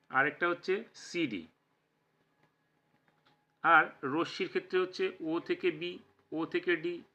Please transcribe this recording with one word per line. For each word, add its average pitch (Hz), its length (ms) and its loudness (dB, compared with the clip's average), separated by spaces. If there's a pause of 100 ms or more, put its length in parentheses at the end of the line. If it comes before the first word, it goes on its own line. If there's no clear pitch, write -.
আর 135 180 2
একটা 175 220 0
হচ্ছে 185 340 -2 (100)
সি 165 340 -4
ডি। 87 200 -6 (2250)
আর 160 220 8 (180)
রশ্মির 156 460 -2
ক্ষেত্রে 185 300 -2
হচ্ছে 185 320 -2 (100)
ও 165 180 -2
থেকে 175 320 -2
বি, 175 280 -8 (320)
ও 156 140 -2
থেকে 175 300 0
ডি, 170 280 -6 (120)